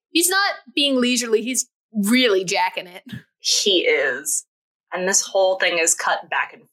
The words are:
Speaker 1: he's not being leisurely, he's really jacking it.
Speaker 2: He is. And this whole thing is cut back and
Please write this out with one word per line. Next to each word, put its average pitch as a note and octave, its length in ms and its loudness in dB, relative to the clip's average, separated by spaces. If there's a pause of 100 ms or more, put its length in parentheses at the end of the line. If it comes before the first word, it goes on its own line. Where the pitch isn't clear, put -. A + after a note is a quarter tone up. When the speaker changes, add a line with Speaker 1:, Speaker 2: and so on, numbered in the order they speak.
(100)
Speaker 1:
he's E4+ 180 2
not F#4+ 260 0 (200)
being C#4 260 2
leisurely, A#3+ 420 0
he's B3 260 -4 (240)
really G#3+ 520 2
jacking F#3 420 -4
it. F3+ 160 -18 (380)
Speaker 2:
He - 400 2
is. C#3 640 -2 (480)
And F#3 160 -4
this G3 120 2
whole F#3+ 360 2
thing F3 220 0
is E3 160 0
cut - 360 -4
back C#3 240 -4
and - 80 -20 (100)